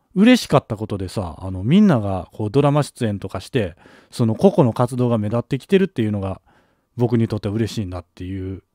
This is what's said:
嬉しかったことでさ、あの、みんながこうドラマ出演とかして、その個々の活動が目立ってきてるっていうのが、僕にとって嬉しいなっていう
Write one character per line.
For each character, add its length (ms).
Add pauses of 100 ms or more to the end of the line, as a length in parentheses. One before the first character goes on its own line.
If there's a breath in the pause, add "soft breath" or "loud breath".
(160)
嬉 260
し 60
か 120
っ 80
た 100
こ 100
と 100
で 120
さ、 300
あ 120
の、 120
み 180
ん 60
な 120
が 320
こ 140
う 40
ド 120
ラ 100
マ 120
出 220
演 140
と 80
か 140
し 80
て、 260 (340 soft breath)
そ 160
の 100
個 160
々 120
の 80
活 240
動 140
が 80
目 100
立 120
っ 40
て 160
き 60
て 120
る 80
っ 40
て 120
い 60
う 40
の 100
が、 180 (560)
僕 220
に 100
と 100
っ 40
て 80
嬉 240
し 100
い 20
な 160
っ 40
て 180
い 300
う 100 (120)